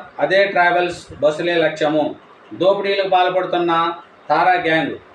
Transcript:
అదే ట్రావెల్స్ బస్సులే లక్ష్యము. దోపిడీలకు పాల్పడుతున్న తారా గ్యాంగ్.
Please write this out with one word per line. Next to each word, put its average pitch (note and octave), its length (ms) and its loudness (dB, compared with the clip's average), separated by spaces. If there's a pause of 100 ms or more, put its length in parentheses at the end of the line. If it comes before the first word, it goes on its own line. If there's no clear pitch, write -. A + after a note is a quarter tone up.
(180)
అదే F#3 260 2
ట్రావెల్స్ F3 760 -2
బస్సులే D#3 340 0
లక్ష్యము. D#3 600 0 (400)
దోపిడీలకు G3 540 0
పాల్పడుతున్న F3 840 0 (340)
తారా F3 340 2
గ్యాంగ్. D#3 340 -2 (180)